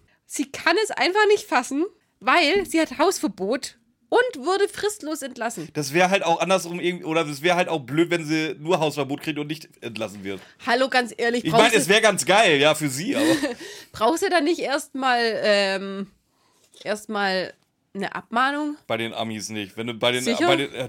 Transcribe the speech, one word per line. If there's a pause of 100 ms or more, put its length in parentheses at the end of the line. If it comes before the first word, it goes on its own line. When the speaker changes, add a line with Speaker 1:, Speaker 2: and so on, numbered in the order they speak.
(260)
Speaker 1:
Sie
kann
es
einfach
nicht
fassen, (340)
weil
sie
hat
Hausverbot (320)
und
wurde
fristlos
entlassen.
Speaker 2:
Das
wär
halt
auch
andersrum
irgendwie,
oder
es
wär
halt
auch
blöd,
wenn
sie
nur
Hausverbot
kriegt
und
nicht (140)
entlassen
wird. (260)
Speaker 1:
Hallo,
ganz
ehrlich,
Speaker 2:
Ich
Speaker 1:
brauchst
Speaker 2:
mein,
Speaker 1:
du
Speaker 2:
es
wär
ganz
geil,
ja,
für
sie,
aber
Speaker 1:
<laughs>
brauchst
du
da
nicht
erstmal,
ähm, (720)
erstmal (420)
eine
Abmahnung? (120)
Speaker 2:
Bei
den
Amis
nicht.
Wenn
du
bei
den,
Speaker 1:
Sicher?
Speaker 2:
bei
den,
äh,